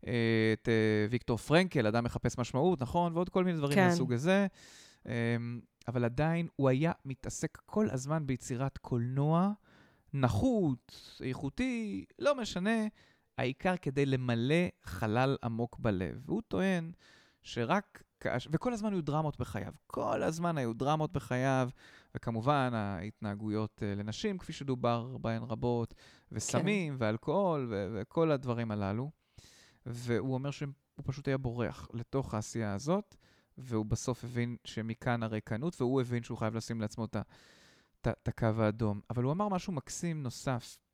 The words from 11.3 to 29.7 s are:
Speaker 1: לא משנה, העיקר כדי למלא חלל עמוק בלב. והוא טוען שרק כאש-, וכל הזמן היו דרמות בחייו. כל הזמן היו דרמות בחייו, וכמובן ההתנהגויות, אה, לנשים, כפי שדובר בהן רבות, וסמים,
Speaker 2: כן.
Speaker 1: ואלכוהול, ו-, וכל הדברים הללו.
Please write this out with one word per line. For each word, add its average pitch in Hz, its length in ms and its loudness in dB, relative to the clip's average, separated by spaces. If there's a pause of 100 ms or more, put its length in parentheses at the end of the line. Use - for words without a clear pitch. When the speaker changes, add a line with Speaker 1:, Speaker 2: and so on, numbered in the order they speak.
Speaker 1:
לא 277 160 4
משנה, 214 520 0 (500)
העיקר 135 400 0
כדי 143 280 0
למלא 131 600 2 (180)
חלל 113 600 2
עמוק 117 360 -4
בלב. 95 460 0
והוא 180 220 -2
טוען 185 440 0 (500)
שרק 139 600 -2 (180)
כאש-, - 300 -2
וכל 240 220 0
הזמן 214 200 -2
היו 185 80 0
דרמות 147 360 0
בחייו. 104 360 -6 (140)
כל - 360 -2
הזמן 165 340 0
היו 117 160 -2
דרמות 147 380 0
בחייו, 131 580 0 (460)
וכמובן 127 580 0
ההתנהגויות, 104 1120 -4
אה, 101 120 -2
לנשים, 107 420 -4
כפי 165 160 -12
שדובר 123 680 -2
בהן 113 220 -2
רבות, 117 500 -2 (380)
וסמים, 170 640 0
Speaker 2:
כן. 131 120 -8
Speaker 1:
ואלכוהול, 147 640 0
ו-, 101 240 -2
וכל 160 380 2
הדברים 120 400 0
הללו. 107 400 -2 (720)